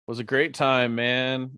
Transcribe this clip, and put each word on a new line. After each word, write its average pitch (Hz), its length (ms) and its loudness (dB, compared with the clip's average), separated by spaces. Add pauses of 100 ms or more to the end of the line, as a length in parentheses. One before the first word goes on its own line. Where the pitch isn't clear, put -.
Was 117 120 -6
a 123 40 -6
great 139 320 0
time, 127 400 2
man. 127 600 -2